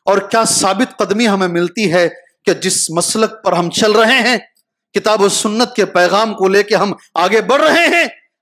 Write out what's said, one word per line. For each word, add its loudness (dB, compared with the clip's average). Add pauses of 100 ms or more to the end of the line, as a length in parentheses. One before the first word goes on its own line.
और 2
क्या 0
साबित 0 (140)
कदमी -2
हमें 0
मिलती -2
है 2 (380)
कि 2
जिस -4
मसलक -2
पर 0
हम 0
चल 0
रहे 4
हैं, 0 (560)
किताब 0
और 4
सुन्नत -2
के 2
पैगाम 0
को 0
लेके 2
हम 0 (200)
आगे 2
बढ़ 0
रहे 2
हैं, 0 (320)